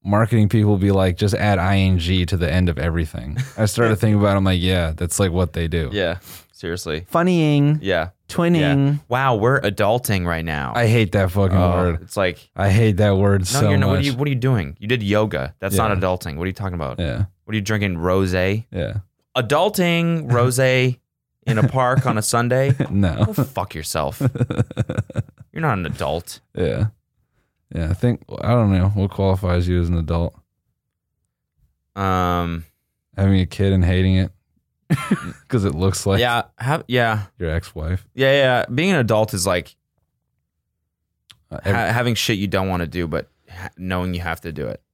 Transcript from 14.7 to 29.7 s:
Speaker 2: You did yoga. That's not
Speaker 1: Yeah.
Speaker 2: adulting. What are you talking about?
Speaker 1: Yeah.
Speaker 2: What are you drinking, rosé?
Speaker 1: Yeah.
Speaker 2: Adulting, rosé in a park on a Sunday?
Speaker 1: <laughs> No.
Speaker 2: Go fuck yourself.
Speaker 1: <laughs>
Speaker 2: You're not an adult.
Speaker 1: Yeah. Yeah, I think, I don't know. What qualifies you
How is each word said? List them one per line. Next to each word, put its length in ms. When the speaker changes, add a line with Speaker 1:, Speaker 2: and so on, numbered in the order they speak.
Speaker 2:
You 80
did 160
yoga. 560
That's 180
not 140
Speaker 1:
Yeah. 60
Speaker 2:
adulting. 400
What 80
are 20
you 60
talking 240
about? 240
Speaker 1:
Yeah. 240
Speaker 2:
What 80
are 40
you 60
drinking, 340
rosé? 760
Speaker 1:
Yeah. 280
Speaker 2:
Adulting, 920
rosé 720
in 100
a 80
park 400
on 100
a 60
Sunday? 600
Speaker 1:
<laughs> 80
No. 340
Speaker 2:
Go 80
fuck 320
yourself. 460
Speaker 1:
<laughs> 1300
Speaker 2:
You're 100
not 160
an 80
adult. 540
Speaker 1:
Yeah. 320
Yeah, 160
I 40
think, 280
I 80
don't 220
know. 160
What 220
qualifies 560
you 140